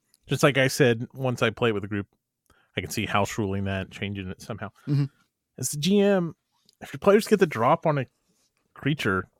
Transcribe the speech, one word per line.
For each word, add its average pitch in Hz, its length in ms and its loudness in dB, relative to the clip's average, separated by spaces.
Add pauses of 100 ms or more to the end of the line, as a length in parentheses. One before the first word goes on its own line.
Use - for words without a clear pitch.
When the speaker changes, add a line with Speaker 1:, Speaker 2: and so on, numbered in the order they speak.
(280)
Speaker 1:
just - 160 -4
like 143 140 4
I 131 100 4
said, 123 460 2
once 127 280 -4
I 117 80 2
play 113 220 0
with 101 120 -4
a 101 40 -8
group, 101 200 -4 (680)
I 98 40 -4
can 87 80 -6
see 107 160 -4
house 101 320 -2
ruling 98 280 -2
that, 95 260 -6
changing 98 380 -10
it 95 120 -14
somehow. 104 280 -12 (180)
Speaker 2:
Mm-hmm. 143 180 0 (520)
Speaker 1:
As - 140 -6
the 147 60 -8
G 185 220 2
M, 196 360 2 (460)
if - 120 -18
your 139 60 -10
players 202 280 4
get 214 120 4
the 196 80 4
drop 135 380 2
on 151 120 0
a 127 80 -4 (680)
creature, 110 540 -2 (120)